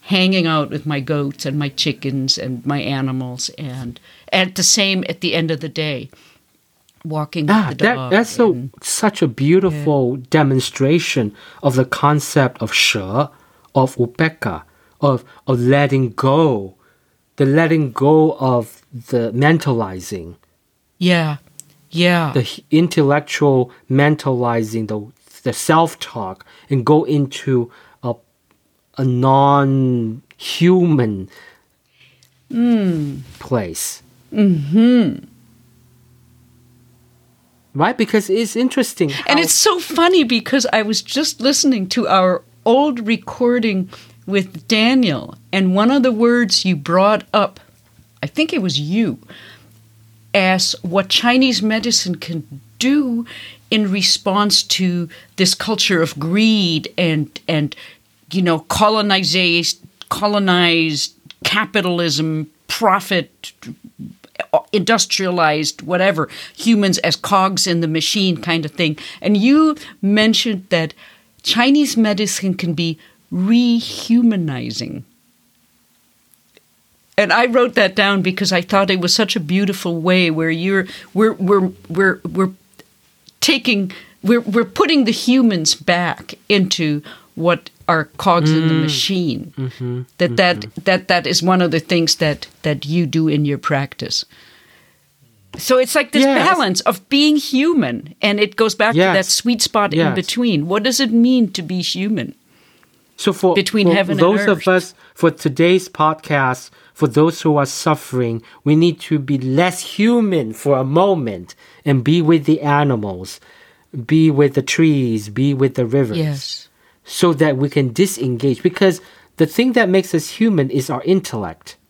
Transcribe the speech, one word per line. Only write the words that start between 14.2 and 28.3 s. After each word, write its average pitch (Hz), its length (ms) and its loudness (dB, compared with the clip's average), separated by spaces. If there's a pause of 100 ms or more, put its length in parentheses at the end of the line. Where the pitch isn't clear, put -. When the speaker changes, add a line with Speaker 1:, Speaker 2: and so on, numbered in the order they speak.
Speaker 2:
of, 135 240 0 (220)
of 127 140 0
letting 131 500 2
go, 131 640 0 (640)
the 143 100 2
letting 156 460 2
go 156 460 4
of 123 440 -2 (260)
the 113 260 -2
mentalizing. 107 1000 -2 (640)
Speaker 1:
Yeah, 170 380 0 (540)
yeah. 170 420 0
Speaker 2:
The 127 80 0
h-, - 200 -8 (100)
intellectual 147 1000 2 (200)
mentalizing, 120 1000 0
the, 107 120 -6 (420)
the 123 100 -4
self-talk, 156 960 -2 (240)
and 127 160 0
go 156 180 4
into 135 680 -2 (320)
a, 120 120 -6 (840)